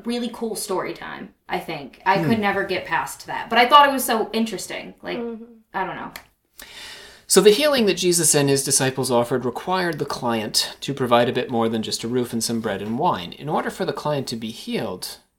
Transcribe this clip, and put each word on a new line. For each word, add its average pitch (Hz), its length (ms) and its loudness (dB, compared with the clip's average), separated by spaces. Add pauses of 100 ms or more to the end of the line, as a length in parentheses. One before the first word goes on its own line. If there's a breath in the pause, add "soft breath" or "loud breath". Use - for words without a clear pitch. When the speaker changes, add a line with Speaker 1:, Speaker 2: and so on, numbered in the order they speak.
Speaker 1:
really 240 240 -4
cool 220 260 -6
story 170 360 -4
time, - 400 -12 (160)
I 185 100 -4
think. 151 460 -10
I 196 140 4
Speaker 2:
Hmm. 165 100 2
Speaker 1:
could 226 100 4
never 196 260 0
get 185 200 -4
past - 440 -4
that. 139 200 -8
But 226 100 2
I 247 80 8
thought 285 220 8
it 269 60 2
was 254 100 -2
so 220 300 0
interesting. 220 680 -4
Like, 175 160 -8
Speaker 3:
Mm-hmm. 233 280 -10 (280)
Speaker 1:
I 190 140 -4
don't 160 100 -8
know. 120 140 -12 (1200 loud breath)
Speaker 2:
So 190 120 6
the 208 80 10
healing 269 340 4
that 185 140 4
Jesus 175 360 2
and 143 140 4
his 139 160 4
disciples 135 460 0
offered 120 340 2
required 175 540 -2
the - 80 -2
client 117 760 -2
to 139 140 -4
provide 120 340 4
a 117 40 -2
bit 120 180 -2
more 113 180 0
than 113 140 -2
just 104 200 -6
a 117 60 -6
roof 123 240 -2
and 117 100 -2
some 117 180 -2
bread 101 200 -4
and 110 180 -4
wine. 113 360 -2
In 143 160 -10
order 233 180 -2
for 208 160 -6
the 151 80 -4
client 143 360 -4
to 123 80 -8
be 110 140 -8
healed, 110 680 -8 (200)